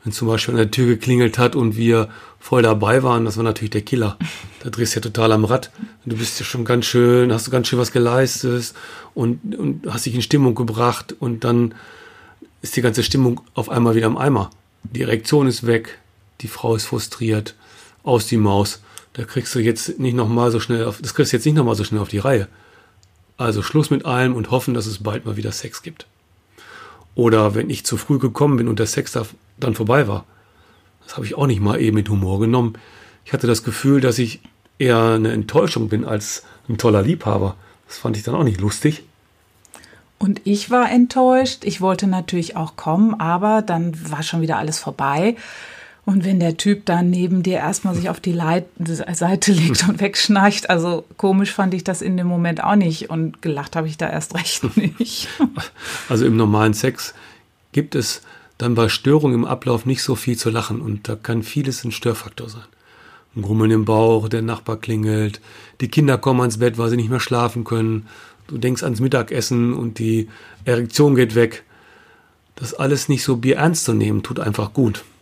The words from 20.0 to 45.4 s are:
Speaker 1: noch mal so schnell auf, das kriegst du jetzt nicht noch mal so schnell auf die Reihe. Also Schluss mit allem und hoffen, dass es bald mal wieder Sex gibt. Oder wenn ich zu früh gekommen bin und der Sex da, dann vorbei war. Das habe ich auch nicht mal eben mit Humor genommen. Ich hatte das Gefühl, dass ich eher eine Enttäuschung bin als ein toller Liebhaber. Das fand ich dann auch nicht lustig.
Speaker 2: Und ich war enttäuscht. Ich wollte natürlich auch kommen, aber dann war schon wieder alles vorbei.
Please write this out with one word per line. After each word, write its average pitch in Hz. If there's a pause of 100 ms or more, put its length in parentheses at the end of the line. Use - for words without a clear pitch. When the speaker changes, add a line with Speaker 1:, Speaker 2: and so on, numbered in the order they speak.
Speaker 1:
noch 120
mal 120
so 113
schnell 117
auf, 107
das -
kriegst -
du 127
jetzt 107
nicht 151
noch 151
mal 117
so 101
schnell 104
auf 95
die 104
Reihe. 113 (880)
Also 110
Schluss -
mit 139
allem 127
und 110
hoffen, 127
dass 113
es 107
bald 104
mal 107
wieder 107
Sex -
gibt. - (1120)
Oder 110
wenn 110
ich 117
zu 123
früh 139
gekommen 139
bin 117
und 110
der 110
Sex -
da, 117 (320)
dann 127
vorbei 117
war. 101 (800)
Das -
habe -
ich 104
auch 139
nicht 110
mal 104
eben 110
mit 101
Humor 98
genommen. 113 (500)
Ich -
hatte -
das 113
Gefühl, 135
dass 127
ich 117 (360)
eher 113
eine 110
Enttäuschung 113
bin 107
als - (240)
ein 110
toller 104
Liebhaber. 101 (320)
Das -
fand 110
ich 104
dann 120
auch 165
nicht 104
lustig. 104 (1120)
Speaker 2:
Und 202
ich 202
war 240
enttäuscht. 254
Ich 175
wollte 190
natürlich 180
auch 160
kommen, 214
aber 190
dann 165
war 151
schon 165
wieder 160
alles 151
vorbei. 147 (720)